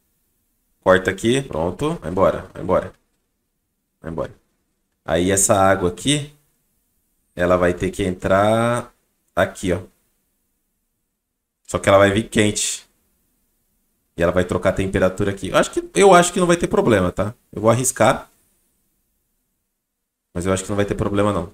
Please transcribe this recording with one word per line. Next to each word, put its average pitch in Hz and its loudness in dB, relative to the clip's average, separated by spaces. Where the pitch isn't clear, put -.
Corta 95 2
aqui. 113 0
Pronto, 139 -6
vai 80 -10
embora, 90 0
vai - -14
embora. - -2
Vai 82 -12
embora. 76 -8
Aí 90 0
essa 98 2
água 95 2
aqui, 143 -4
ela 87 2
vai 87 2
ter 92 -4
que 101 -6
entrar 107 0
aqui, 92 -2
ó. 95 -4
Só - -4
que - -10
ela 98 4
vai 98 4
vir 110 -2
quente. - -2
E 82 -4
ela 85 2
vai 90 2
trocar 92 -2
a - 0
temperatura 95 0
aqui. 95 -10
Eu 117 -2
acho 180 2
que, - -6
eu 190 6
acho 175 6
que 196 -2
não 180 2
vai 170 4
ter 175 -4
problema, 101 2
tá? 104 -4
Eu - -12
vou 110 4
arriscar. 123 0
Mas 87 -6
eu 95 0
acho 95 -2
que - -12
não 101 -6
vai 101 0
ter 101 -4
problema, 101 0
não. 90 -6